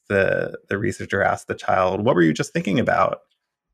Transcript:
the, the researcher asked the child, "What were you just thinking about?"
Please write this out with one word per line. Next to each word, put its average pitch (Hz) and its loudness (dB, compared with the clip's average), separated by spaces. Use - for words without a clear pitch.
the, 95 0
the 101 -2
researcher 98 -4
asked 98 0
the - -6
child, 95 0
"What 135 2
were 175 4
you 160 4
just - -6
thinking 170 0
about?" 90 0